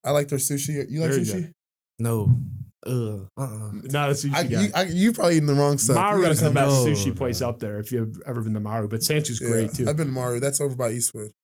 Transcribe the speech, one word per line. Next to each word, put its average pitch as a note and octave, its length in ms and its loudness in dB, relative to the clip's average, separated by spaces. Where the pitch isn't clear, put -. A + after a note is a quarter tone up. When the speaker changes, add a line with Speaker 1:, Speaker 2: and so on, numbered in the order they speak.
Speaker 1:
I C3+ 80 -2
like D3 160 2
their C#3+ 100 -2
sushi. C#3+ 520 -4
You D3+ 100 -4
like C3 100 0
Speaker 2:
Very D#3 120 2
Speaker 1:
sushi? - 100 -2
Speaker 2:
good. E3 200 -6
Speaker 3:
No. A2+ 360 2
Ugh. G#2+ 520 -6
Uh-uh. G#2+ 340 -8
Speaker 2:
Not D3 180 0
a C#3+ 40 2
sushi C#3 200 -4
Speaker 1:
I, E3 100 0
Speaker 2:
guy. A#2+ 180 0
Speaker 1:
you, G#2 120 0
I, F3+ 120 2
you F#3 260 2
probably F3 240 2
eating D#3 100 4
the C#3+ 80 4
wrong C#3+ 240 4
stuff. C3+ 160 2
Speaker 2:
Maru G3+ 220 4
Speaker 1:
You F#3 60 4
gotta D#3+ 100 4
Speaker 2:
is D3 80 2
the D#3+ 60 4
Speaker 1:
come D3+ 80 4
Speaker 2:
best C#3 300 4
Speaker 3:
No, - 80 4
Speaker 2:
sushi G2 160 0
Speaker 3:
no. - 60 -2
Speaker 2:
place A#2+ 280 -2
out A#2+ 180 -4
there G#2 180 -6
if G#2+ 140 -6
you've A2+ 340 -2
ever A#2+ 140 -6
been A2 140 -2
to G#2+ 60 -2
Maru, G#2+ 280 -4
but A2 140 -4
Sansu's D3 380 -2
Speaker 1:
Yeah, A#2+ 80 -4
Speaker 2:
great, A2+ 260 0
too. B2+ 140 -2
Speaker 1:
I've D3+ 80 0
been D#3 120 0
to C3+ 40 -4
Maru. B2 280 -2
That's C#3 200 0
over C#3 140 -2
by B2 160 -2
Eastwood. A2+ 400 -6